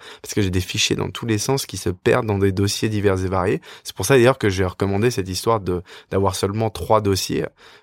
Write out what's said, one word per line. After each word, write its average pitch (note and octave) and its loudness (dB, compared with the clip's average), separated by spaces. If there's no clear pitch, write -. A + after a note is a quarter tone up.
parce - -12
que G#2+ 0
j'ai G2 2
des F#2 0
fichiers - -2
dans G2+ -4
tous - -10
les A2 0
sens C3+ -2
qui - -10
se - -4
perdent A#2 2
dans G#2 0
des G2 2
dossiers G2+ 0
divers G2 0
et F#2+ -2
variés. F#2+ 0
C'est - -14
pour F#2+ -6
ça, C#3 4
d'ailleurs, B2+ 6
que G#2+ 0
j'ai F#2 0
recommandé G2 0
cette F#2+ -6
histoire A2 -2
de, F2+ -4
d'avoir F#2+ 0
seulement A2 0
trois - 0
dossiers G2 -2